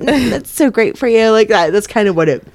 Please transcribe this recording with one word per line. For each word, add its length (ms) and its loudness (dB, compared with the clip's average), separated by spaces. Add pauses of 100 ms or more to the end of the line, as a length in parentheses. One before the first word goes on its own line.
That's 480 -2
so 200 0
great 280 -2
for 100 -4
you. 220 4
Like 180 2
that. 240 0
That's 140 -2
kind 220 -2
of 80 0
what 120 2
it 260 -4